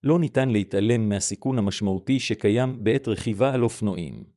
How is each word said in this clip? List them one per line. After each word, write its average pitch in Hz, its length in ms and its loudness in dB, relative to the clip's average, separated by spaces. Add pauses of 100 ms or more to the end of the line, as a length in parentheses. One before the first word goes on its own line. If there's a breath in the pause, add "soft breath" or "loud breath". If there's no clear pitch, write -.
לא 160 160 4
ניתן 131 300 2
להתעלם 107 600 2
מהסיכון 101 480 -2
המשמעותי 101 640 0
שקיים 117 640 0
בעת 120 240 0
רכיבה 113 460 0
על 123 100 0
אופנועים. 87 600 -4 (140)